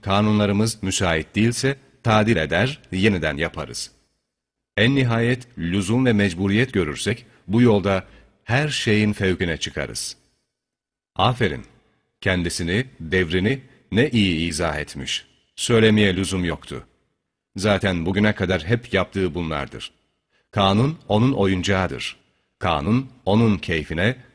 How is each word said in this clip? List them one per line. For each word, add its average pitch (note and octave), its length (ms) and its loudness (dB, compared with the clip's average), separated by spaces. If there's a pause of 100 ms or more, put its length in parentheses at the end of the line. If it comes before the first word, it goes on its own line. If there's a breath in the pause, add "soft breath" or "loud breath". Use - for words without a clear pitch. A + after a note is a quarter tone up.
kanunlarımız G#2 840 2
müsait F2 520 -2
değilse A#2+ 420 0 (260)
tadil G#2+ 340 2
eder, E2+ 440 0 (120)
yeniden F#2 440 0
yaparız. D2 540 -8 (880)
En A#2 180 4
nihayet A#2+ 640 -2
lüzum G2 480 0
ve B2 60 4
mecburiyet G2+ 600 0
görürsek F2+ 540 -2 (220 soft breath)
bu A2+ 140 4
yolda G2 420 4 (400 soft breath)
her C#3 240 0
şeyin G#2+ 440 0
fevkine F2+ 440 -2
çıkarız." - 600 -8 (1000)
Aferin. G2 480 0 (560)
Kendisini, F2+ 640 -2 (140)
devrini F#2 600 0 (320 soft breath)
ne B2 180 2
iyi F2 380 2
izah D#2+ 300 -4
etmiş. - 480 -8 (300)
Söylemeye G#2+ 600 4
lüzum F#2 280 -2
yoktu. D2 420 -8 (720)
Zaten F#2+ 500 0
bugüne G#2 280 2
kadar F2+ 300 -2
hep A#2 300 -2
yaptığı F#2 400 -2
bunlardır. D2+ 580 -8 (580)
Kanun G#2+ 480 2 (100)
onun A#2 240 2
oyuncağıdır. F#2 880 -2 (400)
Kanun F#2+ 500 0 (140)
onun G#2+ 340 2
keyfine, E2 580 -2 (180)